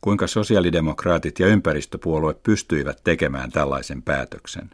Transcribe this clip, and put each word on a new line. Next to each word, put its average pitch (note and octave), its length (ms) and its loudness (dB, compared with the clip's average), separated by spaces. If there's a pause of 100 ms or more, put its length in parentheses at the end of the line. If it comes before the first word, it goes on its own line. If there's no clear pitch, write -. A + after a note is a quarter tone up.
Kuinka G2+ 260 0
sosiaalidemokraatit F2 1120 0
ja F2+ 80 4
ympäristöpuolue D#2 880 0
pystyivät D2+ 720 -2
tekemään C2+ 480 0
tällaisen C#2 500 -2
päätöksen? - 720 -6